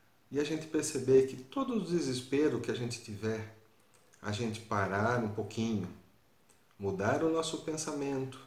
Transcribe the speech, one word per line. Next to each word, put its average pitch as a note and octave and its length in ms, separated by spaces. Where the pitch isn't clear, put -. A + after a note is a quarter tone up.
e C3+ 80
a D3 60
gente D#3 220
perceber C3 600
que - 100
todo B3 380
o F#3+ 100
desespero C#3 760
que - 100
a A2 40
gente A#2+ 280
tiver, G#2+ 520
a G#2 100
gente G#2+ 300
parar G#2+ 640
um G#2+ 80
pouquinho, G#2+ 580
mudar G2+ 460
o D#3+ 60
nosso D#3+ 320
pensamento C#3+ 840